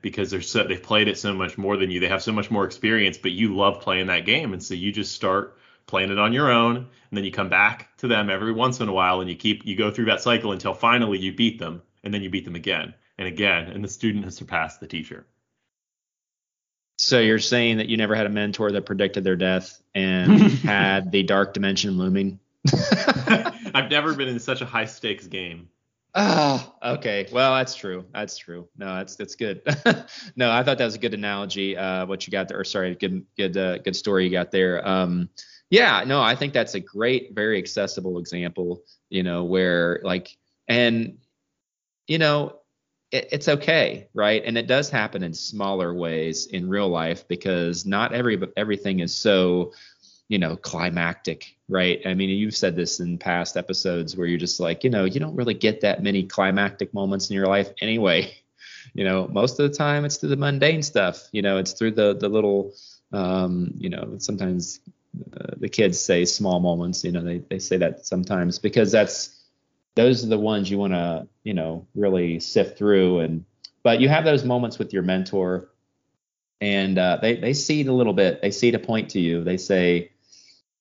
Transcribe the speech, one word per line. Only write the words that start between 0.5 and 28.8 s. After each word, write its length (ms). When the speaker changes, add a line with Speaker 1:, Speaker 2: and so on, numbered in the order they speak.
Speaker 1:
they've 180
played 260
it 80
so 160
much 240
more 200
than 140
you. 100
They 80
have 140
so 100
much 180
more 140
experience, 520
but 140
you 240
love 260
playing 280
that 180
game. 260
And 100
so 120
you 180
just 220
start 420
playing 240
it 80
on 140
your 180
own. 260
And 100
then 120
you 80
come 160
back 500
to 100
them 200
every 240
once 280
in 80
a 40
while, 280
and 100
you 60
keep, 280
you 120
go 140
through 160
that 140
cycle 320
until 220
finally 440
you 160
beat 240
them, 240
and 100
then 100
you 80
beat 140
them 120
again 380
and 100
again. 400
And 140
the 60
student 360
has 120
surpassed 440
the 60
teacher. 400
Speaker 2:
So 200
you're 200
saying 400
that 100
you 80
never 180
had 120
a 40
mentor 420
that 140
predicted 380
their 120
death 440
and 460
Speaker 1:
<laughs> 0
Speaker 2:
had 680
the 120
dark 320
dimension 420
looming? 420
<laughs> 80
Speaker 1:
I've 160
never 240
been 140
in 100
such 220
a 60
high 180
stakes 420
game. 420
Speaker 2:
Oh, 680
okay. 500
Well, 220
that's 200
true. 380
That's 240
true. 400
No, 200